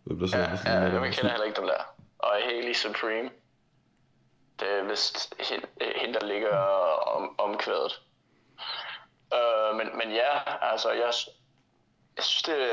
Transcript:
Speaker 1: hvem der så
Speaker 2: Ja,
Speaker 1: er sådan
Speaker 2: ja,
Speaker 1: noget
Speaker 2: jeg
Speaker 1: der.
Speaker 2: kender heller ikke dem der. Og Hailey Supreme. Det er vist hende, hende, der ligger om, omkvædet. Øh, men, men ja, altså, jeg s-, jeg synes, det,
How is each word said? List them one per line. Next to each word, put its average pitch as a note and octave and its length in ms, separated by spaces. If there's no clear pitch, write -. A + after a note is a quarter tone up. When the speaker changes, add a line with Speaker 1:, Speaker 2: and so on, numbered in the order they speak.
Speaker 1:
hvem - 140
der F2+ 80
så F#2 120
Speaker 2:
Ja, B2 60
Speaker 1:
er - 120
sådan A2 160
Speaker 2:
ja, A2+ 60
Speaker 1:
noget F2+ 160
Speaker 2:
jeg A#2 80
Speaker 1:
der. B2+ 80
Speaker 2:
kender - 200
heller A2+ 160
ikke G#2+ 140
dem F#2+ 60
der. - 160
Og - 120
Hailey A#2+ 300
Supreme. A2 560
Det G2 80
er F#2+ 100
vist - 460
hende, - 160
hende, A#2+ 200
der G#2 60
ligger G#2 300
om, F#2 220
omkvædet. G#2 600
Øh, A2 440
men, A2 80
men A2+ 160
ja, B2 180
altså, A#2 180
jeg A#2+ 240
s-, - 140
jeg - 80
synes, - 180
det, E3 120